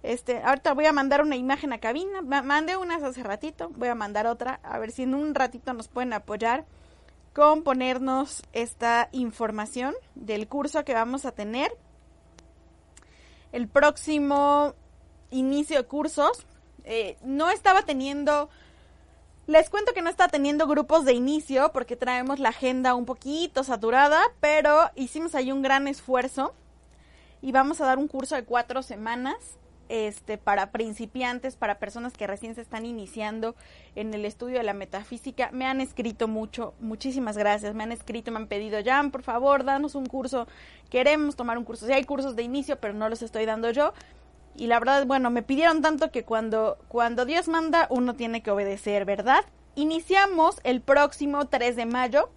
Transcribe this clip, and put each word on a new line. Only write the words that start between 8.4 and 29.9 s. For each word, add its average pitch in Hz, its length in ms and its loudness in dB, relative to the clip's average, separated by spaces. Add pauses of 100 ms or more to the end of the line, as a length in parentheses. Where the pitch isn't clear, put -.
esta 233 600 0
información 233 840 -4 (200)
del 214 340 -6
curso 285 360 -2
que 262 100 -2
vamos 233 300 -2
a 254 80 -6
tener 233 400 -4 (1800)
el 240 160 -4
próximo 285 1040 4 (560)
inicio 277 460 0
de 254 80 2
cursos. 302 640 0 (360)
Eh, 220 400 -6
no 285 280 0
estaba 392 320 4
teniendo, 294 680 -2 (960)
les 311 240 6
cuento 415 240 0
que 381 80 -2
no 330 80 0
estaba 359 220 4
teniendo 294 340 2
grupos 302 380 4
de 254 80 6
inicio 269 600 2
porque 247 220 -4
traemos 247 460 -2
la 262 80 2
agenda 254 480 0
un 247 100 -4
poquito 277 560 -4
saturada, 262 580 4 (200)
pero 302 560 6
hicimos 302 400 -6
ahí 262 160 -2
un 269 100 -2
gran 269 240 2
esfuerzo 262 680 -2 (840)
y 262 120 -6
vamos 269 280 2
a 294 60 2
dar 262 120 2
un 294 100 -2
curso 269 260 -6
de 254 100 -4
cuatro 240 380 -2
semanas, 240 540 -6 (520)
este, 214 500 -6